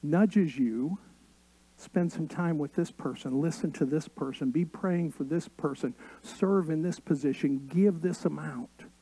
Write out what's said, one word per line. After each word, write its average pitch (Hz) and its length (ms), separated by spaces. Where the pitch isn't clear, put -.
nudges 170 560
you, 127 400
spend 175 340
some 160 160
time 170 300
with 143 160
this 175 180
person, 135 500
listen 160 320
to 147 120
this 151 220
person, 135 440
be 165 140
praying 175 460
for - 120
this 160 240
person, 135 460
serve 190 480
in 156 120
this 170 180
position, 139 680
give 175 340
this 180 240
amount. 151 600